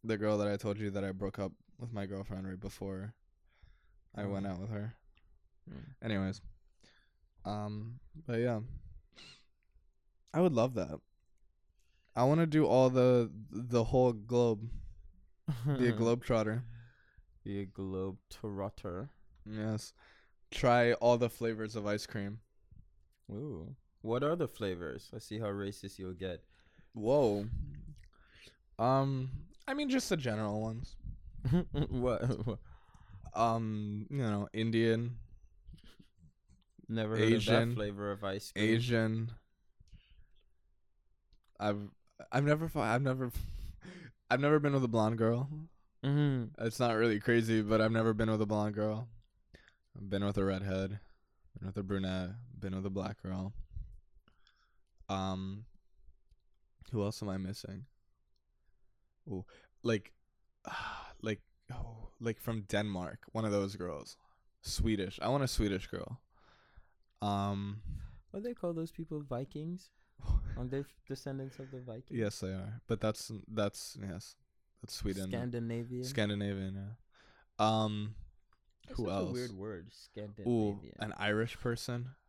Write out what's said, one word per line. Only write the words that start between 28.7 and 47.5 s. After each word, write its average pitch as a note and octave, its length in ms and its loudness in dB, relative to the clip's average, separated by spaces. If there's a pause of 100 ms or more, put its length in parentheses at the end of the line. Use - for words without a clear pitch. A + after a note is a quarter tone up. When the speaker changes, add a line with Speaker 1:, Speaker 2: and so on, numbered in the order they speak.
Speaker 1:
Um, C3 520 2 (360)
I C4+ 80 -2
mean, C#4+ 140 0
just B3+ 220 2
the F#3+ 60 4
general G#2+ 440 0
ones. A2 360 -6 (460)
Speaker 2:
<laughs> D#3+ 220 4 (240)
What? A#2+ 580 0
What? G#2+ 120 -4 (760)
Speaker 1:
Um, G#2+ 760 0
you C#3+ 80 -4
know, G#2 340 0
Indian. A2+ 640 2 (1700)
Speaker 2:
Never A2 280 0
heard A2 160 6
Speaker 1:
Asian. A2 300 4
Speaker 2:
of A#2 80 2
that A#2+ 60 -2
flavor G2+ 360 -2
of G2+ 120 -6
ice G2 280 -6
cream. G2+ 120 2 (100)
Speaker 1:
Asian. A2+ 560 2 (2250)
I've, G#2 220 0 (520)
I've C#3 120 4
never D3+ 240 2
fu-, D3+ 120 -2
I've A2+ 220 2
never, C3 280 0 (500)
<laughs> - 500 -12
I've B2+ 100 4
never D3+ 180 6
been D3 140 4
with C3+ 120 4
a A#2+ 40 2
blonde A2+ 300 4
girl. A#2 300 4 (560)
Speaker 2:
Mm-hmm. C#3 600 2
Speaker 1:
It's A2+ 160 0
not A#2 160 4
really A2 240 6
crazy, A2+ 420 6